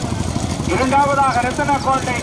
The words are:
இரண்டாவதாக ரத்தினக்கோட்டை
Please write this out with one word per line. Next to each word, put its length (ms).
இரண்டாவதாக 720
ரத்தினக்கோட்டை 760